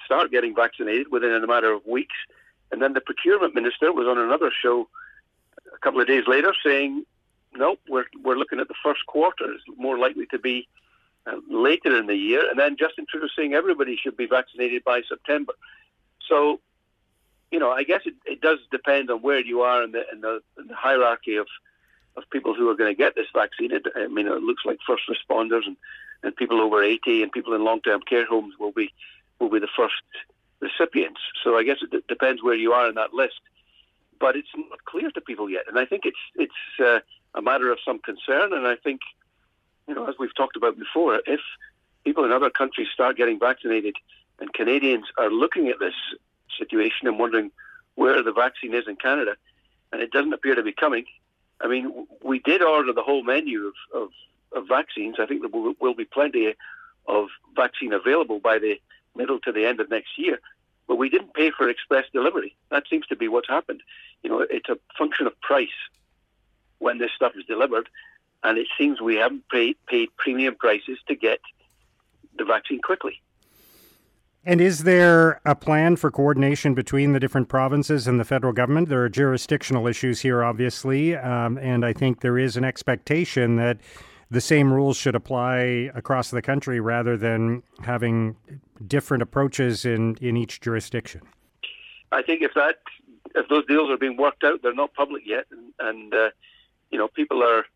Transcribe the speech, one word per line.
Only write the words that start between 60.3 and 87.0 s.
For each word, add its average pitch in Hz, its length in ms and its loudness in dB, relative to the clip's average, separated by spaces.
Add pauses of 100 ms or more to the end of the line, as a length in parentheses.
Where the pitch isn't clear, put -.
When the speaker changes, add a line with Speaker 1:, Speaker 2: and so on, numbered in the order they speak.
Speaker 1:
but 127 100 0
we 131 120 0
didn't 190 240 0
pay 156 180 2
for 131 200 0
express 135 420 0
delivery. 127 420 -2 (160)
That 143 200 -2
seems 160 160 -2
to - 100 -6
be 113 120 -2
what's 120 200 0
happened. - 340 -4 (400)
You - 60 -8
know, - 220 0
it's - 180 -6
a 123 80 -2 (220)
function 151 280 -2
of - 140 -6
price 135 280 0 (1120)
when 120 180 0
this 120 180 -2
stuff 120 180 2
is 95 120 -16
delivered, 120 420 0 (560)
and 113 140 2
it 120 80 -2 (100)
seems 143 240 2
we 113 160 2
haven't 123 320 0
paid, 123 280 2 (100)
paid 117 320 0
premium 131 360 0
prices 117 440 0 (100)
to 147 60 0
get - 260 0 (960)
the 117 80 -4
vaccine 113 380 -2
quickly. - 400 -4 (1200)
Speaker 2:
And 175 160 6
is 175 240 4
there 170 640 8
a 147 80 6
plan 156 420 4
for 156 140 2
coordination 139 640 2
between 139 400 2
the 135 40 4
different 131 300 0
provinces 135 580 0
and 123 140 2
the 113 60 0
federal 127 260 0
government? 143 380 2
There 127 120 2
are 120 60 2
jurisdictional 131 800 0
issues 120 340 -2
here, 123 240 2
obviously, 131 720 0
um, 123 400 -2
and 127 300 0
I 117 80 0
think 131 260 0
there 123 160 2
is 123 220 0
an 123 60 0
expectation 131 920 0
that 117 220 0 (500)
the 120 120 -2
same 143 320 4
rules 135 240 2
should 127 180 0
apply 123 800 -2
across 123 360 -2
the 120 120 -4
country 135 380 0
rather 117 360 0